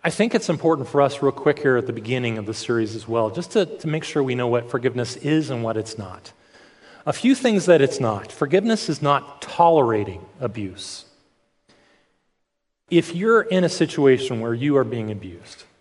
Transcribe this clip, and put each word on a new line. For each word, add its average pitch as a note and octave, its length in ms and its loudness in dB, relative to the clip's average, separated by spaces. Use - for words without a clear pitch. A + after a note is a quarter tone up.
I E3+ 60 2
think A3+ 240 0
it's - 140 0
important D#3 400 0
for C#3+ 140 4
us C#3 200 0
real C#3 100 4
quick - 260 0
here C3 180 2
at A#2+ 100 0
the A#2+ 60 -6
beginning A2+ 460 -4
of G2+ 80 -8
the A2 80 -6
series A2 420 -2
as G#2+ 100 -14
well, A2+ 240 0
just E3+ 220 -10
to, G3 140 2
to - 200 -12
make D#3 180 -4
sure - 180 -2
we C3 120 0
know B2 140 -2
what A#2+ 220 -2
forgiveness B2 460 -4
is D3+ 340 -2
and A#2+ 120 -6
what A2+ 140 -4
it's G#2+ 200 -8
not. F#2+ 360 -16
A D3 80 -4
few B3+ 220 2
things A3 320 0
that E3 140 8
it's C#3 200 2
not. G2+ 300 -4
Forgiveness G3+ 580 0
is D3 140 -4
not C#3+ 400 0
tolerating A#2 840 2
abuse. G2+ 640 -10
If E3+ 240 2
you're G#3+ 280 2
in F#3 220 2
a E3 40 2
situation C3 720 2
where A#2 140 -2
you C#3 220 0
are C3 80 4
being A2+ 260 -6
abused G2 540 -14